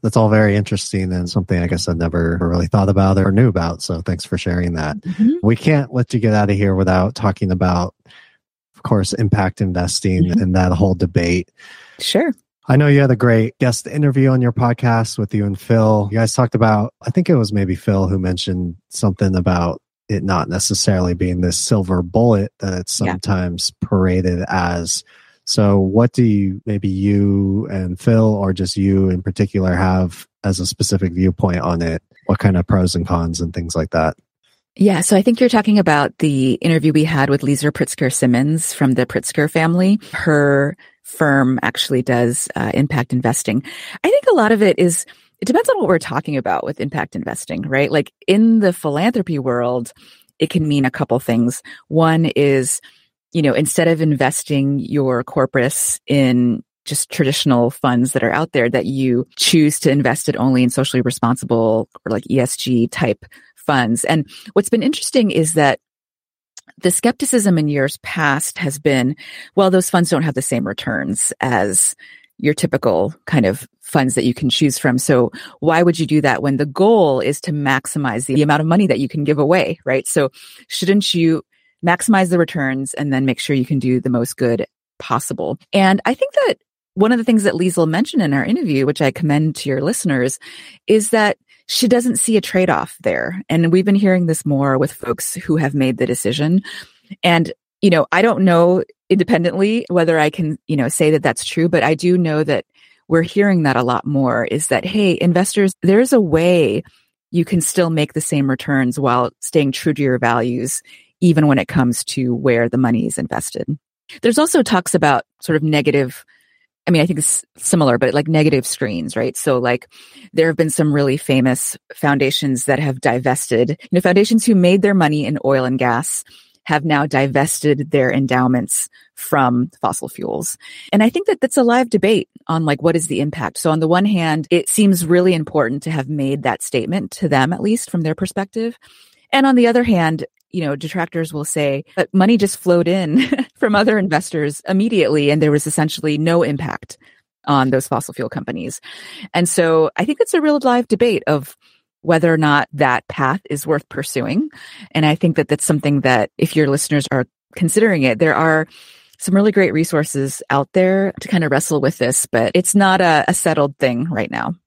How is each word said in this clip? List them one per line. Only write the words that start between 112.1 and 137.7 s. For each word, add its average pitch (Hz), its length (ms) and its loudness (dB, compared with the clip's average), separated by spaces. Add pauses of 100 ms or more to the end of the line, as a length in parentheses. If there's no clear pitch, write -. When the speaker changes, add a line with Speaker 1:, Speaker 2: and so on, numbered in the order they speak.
Speaker 2:
where 120 340 2
the 120 80 -2
money 117 300 2
is 117 100 -6
invested. - 480 -6 (560)
There's 226 160 2
also 302 260 2
talks 185 300 0
about 147 300 2 (180)
sort 160 140 -2
of 151 80 0
negative, 143 640 0 (600)
I 175 40 2
mean, 160 100 4
I 156 40 2
think 165 140 -2
it's - 260 -4 (120)
similar, 139 400 2
but, 127 160 0
like, 147 140 0
negative 151 380 2
screens, 92 500 -6
right? 120 220 -4
So, 135 200 0
like, 123 300 -2 (460)
there 160 140 2
have 156 100 -2
been 160 120 0
some 151 240 0
really 143 240 0
famous 131 600 0 (180)
foundations 139 720 0
that 135 140 0
have 135 200 -2
divested, 127 720 0 (120)
you - 120 -20
know, 175 80 2
foundations 202 440 2
who 233 100 4
made 180 260 4
their 202 120 2
money 151 320 2
in 147 200 -4
oil 135 200 2
and 127 140 -2
gas 120 440 -2 (420)
have 151 200 -2
now 147 200 0
divested 143 840 0
their 135 200 2
endowments 127 800 0 (260)
from 127 540 0 (120)
fossil - 280 -4
fuels. - 480 -8 (340)
And 214 120 4
I 226 60 6
think 392 180 -4
that 415 140 0
that's - 160 0
a 269 60 4
live 240 260 2
debate 208 380 0 (200)
on, 165 180 0
like, 147 160 -2
what 165 160 2
is 160 100 -4
the 117 140 -4
impact? 147 380 -6
So 160 120 0
on 160 80 0
the 160 80 0
one 180 180 2
hand, 160 460 0
it 175 180 0
seems 190 360 2
really 180 280 4
important 143 500 -2
to 160 80 -6
have 139 180 -4
made 143 340 -4
that 127 180 -2
statement 165 500 -4
to - 180 -4
them, 139 240 2
at - 80 -8
least 220 300 -2